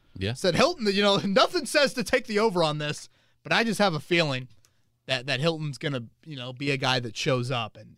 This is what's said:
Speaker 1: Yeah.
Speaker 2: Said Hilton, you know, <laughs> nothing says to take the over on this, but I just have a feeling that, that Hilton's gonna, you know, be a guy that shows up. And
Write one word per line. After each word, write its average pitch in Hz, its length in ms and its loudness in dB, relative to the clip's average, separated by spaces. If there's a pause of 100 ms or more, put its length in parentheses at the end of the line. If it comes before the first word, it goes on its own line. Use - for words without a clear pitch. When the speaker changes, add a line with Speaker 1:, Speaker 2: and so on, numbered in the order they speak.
(180)
Speaker 1:
Yeah. 98 160 -2
Speaker 2:
Said 170 220 0
Hilton, 262 320 2
you 196 140 2
know, 202 160 4
<laughs> - 80 -2
nothing 262 400 2
says 294 280 2
to 240 100 -4
take 262 240 0
the 208 120 -2
over 190 240 2
on 151 160 0
this, 151 280 -8 (360)
but 151 100 -2
I 208 100 4
just 226 160 0
have 202 140 4
a 151 60 -4
feeling 143 500 0 (560)
that, 127 220 -4
that 135 120 -2
Hilton's 156 380 -2
gonna, 139 260 -4 (220)
you 156 100 -14
know, 127 160 -10
be 139 200 -4
a 139 60 0
guy 131 220 0
that 120 160 -8
shows 127 340 -2
up. 120 280 -6
And - 200 -20